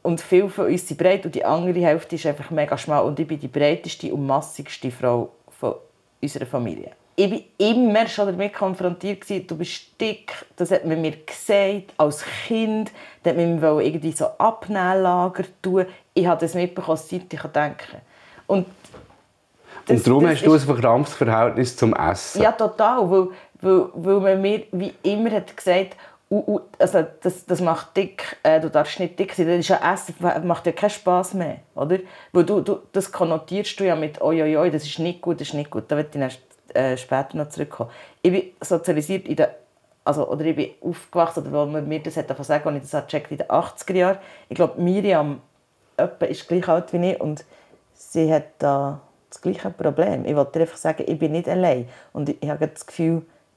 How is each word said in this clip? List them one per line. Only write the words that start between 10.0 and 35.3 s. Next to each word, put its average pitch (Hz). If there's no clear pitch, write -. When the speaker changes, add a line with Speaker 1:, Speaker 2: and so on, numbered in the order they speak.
Speaker 1:
dick“, 214
das 175
hat -
man 160
mir 156
gesagt, 196
als 151
Kind, 220
da 175
hat 160
man 170
mir 151
irgendwie 156
so 156
Abnählager 185
tun. 185
Ich 180
habe 175
das 165
mitbekommen, 175
seit -
ich 151
denken 147
kann. -
Und 185
das, 123
Speaker 2:
Und -
darum 135
Speaker 1:
das 170
Speaker 2:
hast 135
du 156
Speaker 1:
ist 147
Speaker 2:
ein 135
verkrampftes 127
Verhältnis 117
zum 110
Essen. 92
Speaker 1:
Ja, 220
total, 220
weil, 185
weil, 185
weil 190
man 190
mir 214
wie 185
immer 208
hat 202
gesagt, 190
„U-, 202
u-, -
also 180
das, 180
das 180
macht 165
dick, -
äh, 156
du 160
darfst 156
nicht 175
dick 190
sein“, 165
dann 175
ist 165
ja 185
Essen, -
macht 170
ja 165
keinen 208
Spass 180
mehr, 156
oder? 165
Weil 175
du, 185
du, -
das 190
konnotierst 175
du 196
ja 175
mit 156
„Oi, 160
oi, 156
oi, 165
das 151
ist -
nicht 175
gut, 165